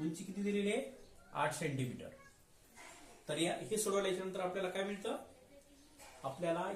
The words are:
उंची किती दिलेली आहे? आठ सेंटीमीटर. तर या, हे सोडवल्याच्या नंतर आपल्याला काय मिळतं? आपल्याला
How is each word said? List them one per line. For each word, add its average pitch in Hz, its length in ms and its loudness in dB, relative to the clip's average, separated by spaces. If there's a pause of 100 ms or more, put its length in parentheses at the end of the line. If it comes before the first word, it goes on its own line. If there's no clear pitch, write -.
उंची 170 220 0
किती 196 200 -2
दिलेली 202 280 4
आहे? 247 100 4 (520)
आठ 143 200 2
सेंटीमीटर. 135 560 0 (1160)
तर 151 100 0
या, 165 240 4
हे 214 160 0
सोडवल्याच्या 190 480 4
नंतर 185 140 -2
आपल्याला 180 300 0
काय 190 140 0
मिळतं? 202 340 -2 (1040)
आपल्याला 170 520 0